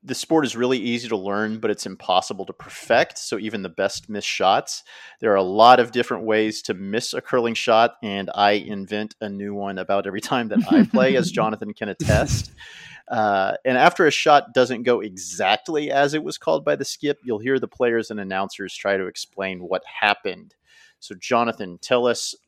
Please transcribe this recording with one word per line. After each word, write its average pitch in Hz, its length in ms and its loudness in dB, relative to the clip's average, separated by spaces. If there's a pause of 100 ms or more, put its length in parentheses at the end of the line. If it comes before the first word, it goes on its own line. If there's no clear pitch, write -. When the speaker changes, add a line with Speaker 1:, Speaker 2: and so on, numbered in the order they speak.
Speaker 1:
this 131 160 -10
sport 160 260 2
is 110 120 -4
really 123 220 0
easy 117 300 -4
to 110 80 -2
learn, 104 440 -4
but 110 100 -2
it's - 160 -6
impossible 95 580 -4
to 92 80 -12
perfect. - 640 -2
So - 220 -8
even 107 240 -8
the 92 80 -10
best 98 400 -4
missed 101 180 -8
shots, - 540 0 (380)
there 113 120 2
are 98 40 4
a 98 60 4
lot 110 380 8
of 113 120 -2
different 117 320 -2
ways 110 380 0
to 101 120 -6
miss 98 400 -6
a 127 80 -6
curling 117 320 0
shot, 117 480 4
and 98 320 -6
I 104 180 4
invent 104 680 -6
a 104 100 -6
new 101 240 -8
one 98 240 -6
about 98 280 -2
every 98 140 -6
time 123 280 -4
that 104 100 0 (120)
I 269 140 6
play, 131 320 2
as - 140 0
Speaker 2:
<laughs> - 20 -8
Speaker 1:
Jonathan 107 400 -4
can 107 160 -8
attest. 107 640 -2 (560)
Uh, 101 460 0 (100)
and 127 140 2
after 170 280 6
a 143 40 6
shot 143 420 4
doesn't 123 300 2
go 120 180 2
exactly 107 920 -2
as 143 220 2
it 156 100 -2
was 151 140 -10
called 156 280 -2
by 147 120 0
the 139 80 -8
skip, - 400 -4
you'll 117 140 -4
hear 131 200 -2
the 117 80 -4
players 117 440 -2
and 107 100 -8
announcers 95 540 -6
try 98 240 -2
to 95 80 -4
explain 95 540 -10
what 90 220 -4 (180)
happened. 92 540 -2 (460)
So, - 180 -18
Jonathan, 113 640 -2
tell 123 260 0
us - 280 -2 (140)